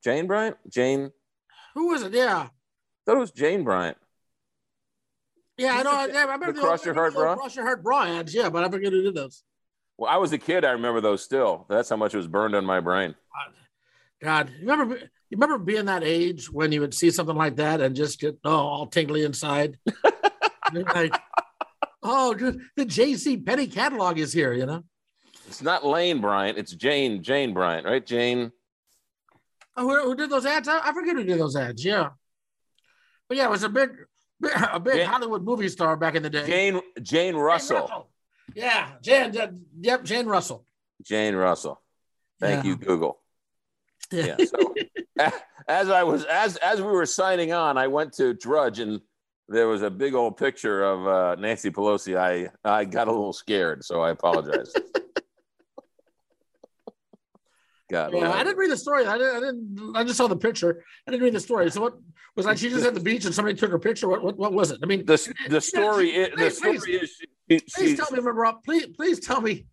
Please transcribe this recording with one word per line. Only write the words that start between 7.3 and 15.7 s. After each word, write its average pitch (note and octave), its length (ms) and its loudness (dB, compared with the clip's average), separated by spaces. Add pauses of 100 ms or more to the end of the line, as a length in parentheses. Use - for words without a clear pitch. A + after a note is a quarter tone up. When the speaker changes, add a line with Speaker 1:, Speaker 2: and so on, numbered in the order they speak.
Speaker 2:
Cross C4 200 -10
Your B3+ 100 -6
Heart A#3+ 160 -2
bra B3+ 220 2
ads, E3+ 300 -6
yeah, A3 140 2
but E3+ 160 0
I F3+ 60 0
forget G3 220 -2
who F#3 100 4
did G3 120 0
those. C3+ 280 -8 (560)
Speaker 1:
Well, A2+ 120 -2
I D#3+ 60 4
was F3+ 160 2
a C#3+ 60 -2
kid. E3+ 260 0
I C#3 80 6
remember A#2 280 0
those G#2 220 2
still. G#2 460 0
That's A2 200 0
how A2+ 80 -2
much G#2+ 180 0
it - 20 0
was F2+ 120 -4
burned G#2 260 0
on G2+ 100 2
my F#2 160 2
brain. F2 340 0 (1080)
Speaker 2:
God, D3+ 280 0 (100)
you G3+ 100 -4
remember, C4+ 260 0
you - 420 -14
remember C#4+ 200 2
being G3+ 280 -2